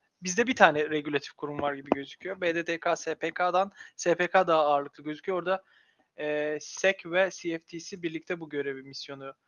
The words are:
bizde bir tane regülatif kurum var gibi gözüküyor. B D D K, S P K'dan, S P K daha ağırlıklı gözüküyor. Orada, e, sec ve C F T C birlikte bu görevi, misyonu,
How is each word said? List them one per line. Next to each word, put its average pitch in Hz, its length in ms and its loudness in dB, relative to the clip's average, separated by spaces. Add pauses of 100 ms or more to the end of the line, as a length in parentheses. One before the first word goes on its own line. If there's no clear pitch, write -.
(220)
bizde 185 260 0
bir 254 80 0
tane 156 340 6
regülatif 147 440 -2
kurum 147 280 -6
var 143 120 0
gibi 139 160 -12
gözüküyor. 139 520 -4
B 170 140 2
D 170 120 -2
D 165 120 -2
K, 170 160 0
S 160 200 -4
P 160 160 -4
K'dan, 180 400 0 (240)
S 170 200 2
P 180 120 2
K 185 200 4
daha 160 140 6
ağırlıklı 143 420 0
gözüküyor. 151 340 -4
Orada, 185 260 -2 (560)
e, 151 420 -2
sec - 440 0
ve 180 260 2
C 165 280 -6
F - 60 -20
T 165 140 -12
C 180 220 -12
birlikte 165 380 -6
bu 156 100 -12
görevi, 139 340 -6
misyonu, 135 520 -14 (120)